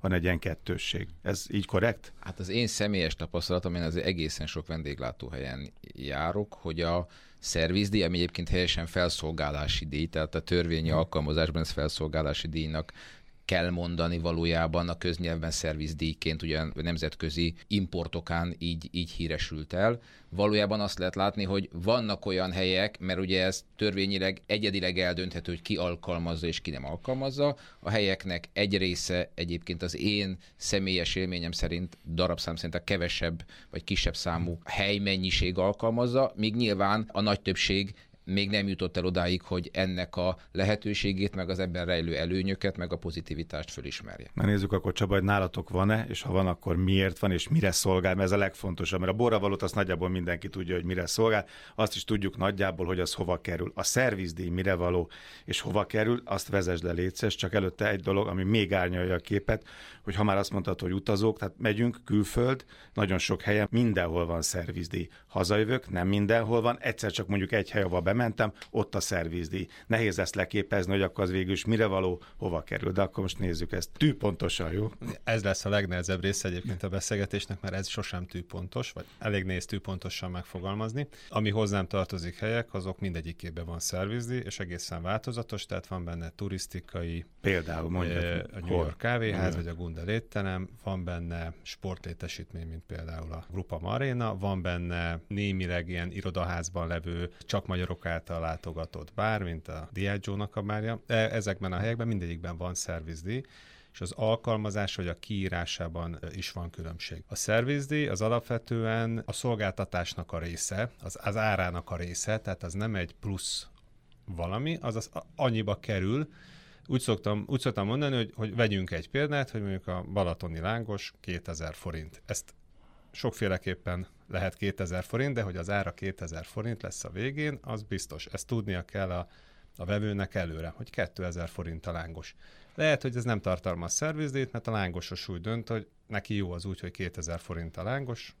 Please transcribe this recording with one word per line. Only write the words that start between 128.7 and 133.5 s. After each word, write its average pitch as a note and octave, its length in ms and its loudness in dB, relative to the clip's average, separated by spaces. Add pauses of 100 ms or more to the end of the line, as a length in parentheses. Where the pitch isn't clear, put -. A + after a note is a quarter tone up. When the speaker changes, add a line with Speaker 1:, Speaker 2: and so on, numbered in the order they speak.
Speaker 3:
kell F#2+ 260 -4
a, F2+ 160 -4 (500)
a - 80 -6
vevőnek G2+ 500 0
előre, E2 400 -2
hogy A2 140 -12
kétezer F2 600 -4
forint E2 360 -8
a F2+ 60 -4
lángos. E2 440 -8 (400)
Lehet, D3+ 260 4
hogy B2+ 140 -2
ez A#2+ 80 -2
nem A2+ 180 2
tartalmaz F2 520 0